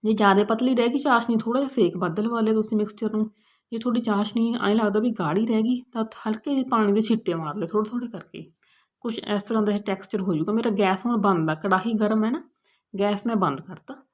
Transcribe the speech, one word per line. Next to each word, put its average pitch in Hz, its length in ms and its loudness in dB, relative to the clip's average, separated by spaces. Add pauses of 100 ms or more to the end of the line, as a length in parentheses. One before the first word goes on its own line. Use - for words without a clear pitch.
ਜੇ 220 100 2
ਜ਼ਿਆਦਾ 202 300 6
ਪਤਲੀ 233 320 0
ਰਹਿ 233 140 2
ਗਈ 269 100 -2
ਚਾਸ਼ਨੀ, 233 380 2
ਥੋੜ੍ਹਾ 233 240 0
ਜਿਹਾ 277 80 -2
ਸੇਕ 180 280 2
ਵੱਧ 175 220 -2
ਲਵਾ 226 220 -2
ਲਿਆ 220 120 2
ਤੁਸੀਂ 214 240 0
ਮਿਕਸਚਰ 208 340 -4
ਨੂੰ। 214 200 -2 (400)
ਜੇ 226 60 -8
ਤੁਹਾਡੀ 233 240 -2
ਚਾਸ਼ਨੀ 226 600 0
ਐਂ 202 140 2
ਲੱਗਦਾ 214 240 2
ਵੀ 233 120 0
ਗਾੜੀ 185 340 0
ਰਹਿ 220 160 2
ਗਈ, 247 200 0
ਤਾਂ 220 240 -4 (220)
ਹਲਕੇ 220 240 -4
ਜਿਹੇ 269 120 0
ਪਾਣੀ 220 300 2
ਦੇ 214 80 4
ਛਿੱਟੇ 220 320 0
ਮਾਰ 160 220 -6
ਲਿਓ, 190 120 -4
ਥੋੜ੍ਹੇ 214 240 -2
ਥੋੜ੍ਹੇ 240 160 -6
ਕਰਕੇ। - 440 -16 (480)
ਕੁਛ 233 200 -6
ਇਸ 208 240 -4
ਤਰ੍ਹਾਂ 220 200 0
ਦਾ 208 80 2
ਇਹ 202 80 0
ਟੈਕਸਚਰ 196 420 -4
ਹੋ 185 120 0
ਜਾਊਗਾ। 160 200 0
ਮੇਰਾ 226 160 0
ਗੈਸ 190 360 0
ਹੁਣ 240 120 0
ਬੰਦ 185 320 2
ਆ, 156 60 0
ਕੜਾਹੀ 185 380 0
ਗਰਮ 214 320 2
ਹੈ 226 60 0
ਨਾ, 320 120 -4 (560)
ਗੈਸ 202 280 0
ਮੈਂ 233 80 0
ਬੰਦ 156 260 0
ਕਰਤਾ। 185 320 -16 (200)